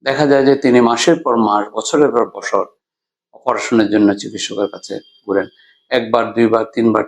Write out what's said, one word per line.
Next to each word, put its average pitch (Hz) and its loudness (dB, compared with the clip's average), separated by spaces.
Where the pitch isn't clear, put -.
দেখা 135 0
যায় 139 4
যে 139 6
তিনি 123 4
মাসের 120 2
পর 127 0
মাস, 104 0
বছরের 143 0
পর 117 0
বছর 98 -4
অপারেশনের 110 -2
জন্য 104 4
চিকিৎসকের 104 -8
কাছে - -14
ঘুরেন। 98 -4
একবার, 117 -2
দুইবার, 113 2
তিনবার, 110 0